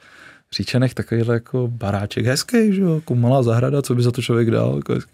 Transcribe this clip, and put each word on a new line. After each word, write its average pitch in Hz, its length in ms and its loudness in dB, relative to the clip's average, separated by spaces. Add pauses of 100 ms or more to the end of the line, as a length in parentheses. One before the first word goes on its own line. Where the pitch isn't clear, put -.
(520)
Říčanech, 123 420 -2
takovýhle 117 400 -2
jako 120 340 -2
baráček, 104 580 -4
hezký, 208 500 0
že 196 60 0
jo, 170 140 2
jako 151 200 -4
malá 123 280 4
zahrada, 127 380 2
co 123 140 -2
by 123 60 0
za 120 100 2
to 120 100 -4
člověk 117 300 2
dal, 117 240 2
jako 143 180 -4
hezký 127 200 -6